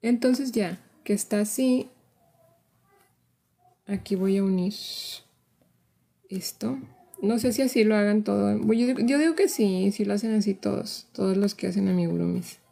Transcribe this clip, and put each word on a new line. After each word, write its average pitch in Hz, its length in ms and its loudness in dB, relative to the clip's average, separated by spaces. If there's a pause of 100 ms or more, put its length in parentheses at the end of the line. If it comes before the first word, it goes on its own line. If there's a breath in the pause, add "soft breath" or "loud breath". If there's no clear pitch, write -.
Entonces 247 520 0
ya, 190 280 -2 (240)
que - 80 -2
está 208 280 -2
así, 254 500 0 (2000)
aquí 202 280 -6
voy 190 240 0
a 196 60 0
unir 190 300 0 (1600)
esto. 214 480 -6 (440)
No 220 160 2
sé 240 140 0
si 269 100 0
así 247 220 2
lo 214 120 4
hagan 208 260 2
todo. 202 360 2
Bueno, 220 160 2
yo, 240 320 0
yo 277 120 2
digo 320 160 4
que 381 140 2
sí, 196 440 2
sí 214 120 -2
lo 202 100 -2
hacen 220 200 0
así 208 200 2
todos, 202 580 -6
todos 190 260 0
los 202 160 0
que - 120 -8
hacen 190 220 0
amigurumis. 175 680 0 (140)